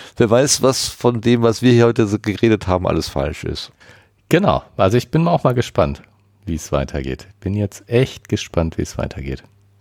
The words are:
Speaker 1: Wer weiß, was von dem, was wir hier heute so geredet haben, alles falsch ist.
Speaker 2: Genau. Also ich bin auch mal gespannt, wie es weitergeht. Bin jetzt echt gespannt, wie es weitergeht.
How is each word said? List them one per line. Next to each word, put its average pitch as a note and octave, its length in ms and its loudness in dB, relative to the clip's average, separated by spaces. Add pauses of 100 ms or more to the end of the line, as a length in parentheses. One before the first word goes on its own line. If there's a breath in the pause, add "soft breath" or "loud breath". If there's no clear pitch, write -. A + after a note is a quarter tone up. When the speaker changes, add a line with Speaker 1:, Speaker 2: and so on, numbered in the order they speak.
(160 loud breath)
Speaker 1:
Wer A#2+ 140 2
weiß, B2+ 320 2
was C3 260 0
von A#2+ 320 0
dem, A#2+ 220 2
was A#2 200 0
wir B2 120 6
hier A#2 140 6
heute A#2 200 2
so G2+ 120 -2
geredet G#2+ 480 0
haben, F2+ 200 0
alles D#2+ 220 -2
falsch D2 340 -4
ist. D2+ 280 -8 (580 soft breath)
Speaker 2:
Genau. D#3 340 2 (140)
Also G2+ 200 2
ich - 120 -2
bin E3 180 0
auch E3+ 180 0
mal B2+ 80 2
gespannt, F2 500 -2 (420)
wie E2+ 100 -4
es - 180 -8
weitergeht. C2+ 540 -6 (120)
Bin F#2 160 -4
jetzt G#2 320 -6
echt - 400 -2
gespannt, E2 500 -4
wie - 40 -4
es - 160 -6
weitergeht. - 460 -8 (380)